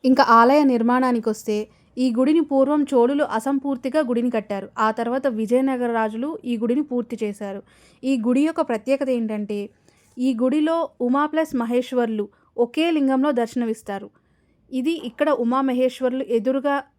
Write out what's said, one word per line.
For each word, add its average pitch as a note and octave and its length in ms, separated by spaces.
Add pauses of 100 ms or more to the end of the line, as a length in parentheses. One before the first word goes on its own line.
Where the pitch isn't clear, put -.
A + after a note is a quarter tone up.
ఇంకా C4 200 (160)
ఆలయ C#4 240 (100)
నిర్మాణానికొస్తే, A#3 840 (440)
ఈ - 20 (120)
గుడిని D4+ 320
పూర్వం C#4 320 (100)
చోళులు C#4 320 (140)
అసంపూర్తిగా C4+ 720
గుడిని A#3+ 260
కట్టారు. G3+ 320 (180)
ఆ - 20 (100)
తర్వాత A#3+ 280 (140)
విజయనగర B3 580
రాజులు A3+ 320 (220)
ఈ - 100
గుడిని B3 300
పూర్తి A#3+ 320
చేశారు. G3+ 380 (420)
ఈ C4 100 (120)
గుడి B3 200
యొక్క E4 240
ప్రత్యేకత B3+ 460
ఏంటంటే, G#3+ 420 (680)
ఈ - 20 (120)
గుడిలో D4+ 360 (300)
ఉమా C#4 240
ప్లస్ D#4 300
మహేశ్వర్లు A#3 640 (400)
ఒకే D#4 200 (100)
లింగంలో C4+ 360 (100)
దర్శనమిస్తారు. A3 680 (640)
ఇది C4 240 (140)
ఇక్కడ D4 200 (160)
ఉమామహేశ్వర్లు B3+ 800 (160)
ఎదురుగా C4+ 380 (220)